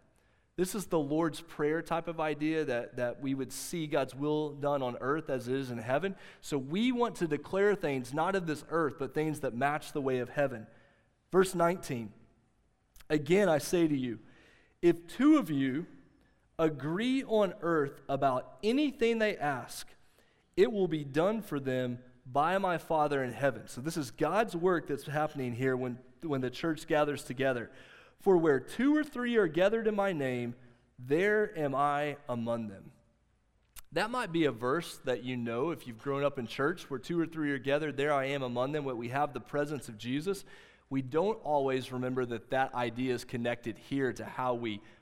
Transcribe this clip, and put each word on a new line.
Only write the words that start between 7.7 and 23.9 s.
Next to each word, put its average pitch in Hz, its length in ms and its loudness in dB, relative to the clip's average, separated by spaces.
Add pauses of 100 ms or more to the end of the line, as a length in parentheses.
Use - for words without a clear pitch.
things 131 380 -2
not 165 200 0
of 185 140 0
this 151 220 -4
earth, 156 280 0
but 131 160 -4
things 156 280 0
that 127 120 -2
match 143 380 -2
the 151 100 -2
way 131 180 2
of 117 100 -4
heaven. 123 360 -2 (640)
Verse 190 240 4
nineteen, 170 600 0 (960)
"Again, 165 400 4
I 151 80 6
say 170 300 2
to 147 100 2
you, 123 220 -4 (640)
if 170 260 4
two 302 300 6
of 175 140 2
you 135 360 0 (680)
agree 165 680 0
on 208 360 2
earth 156 460 0
about 135 560 0
anything 233 560 2
they 214 180 2
ask, 135 500 -4 (680)
it 226 160 6
will 196 160 2
be 156 160 -2
done 165 360 2
for 147 200 -4
them 127 400 -2 (260)
by 147 320 2
my 180 220 2
Father 147 440 2
in 120 80 -2
heaven." 131 360 0
So - 120 -10
this 151 160 -6